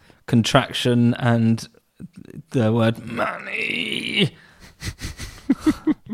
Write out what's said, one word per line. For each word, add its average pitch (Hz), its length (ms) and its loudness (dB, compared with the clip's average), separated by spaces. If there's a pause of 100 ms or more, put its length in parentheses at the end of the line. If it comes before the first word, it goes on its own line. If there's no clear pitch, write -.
(260)
contraction 120 880 2
and 113 540 2 (800)
the 110 220 2
word 113 320 2
money. - 1400 -4
<laughs> - 40 -20 (1700)